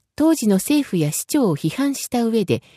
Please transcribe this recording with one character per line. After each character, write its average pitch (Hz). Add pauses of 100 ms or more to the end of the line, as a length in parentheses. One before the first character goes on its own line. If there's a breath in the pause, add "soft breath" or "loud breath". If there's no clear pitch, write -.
(140)
当 320
時 240
の 196
政 285
府 196
や 151
市 -
長 262
を 143
批 160
判 277
し -
た 240
上 226
で、 120 (140 soft breath)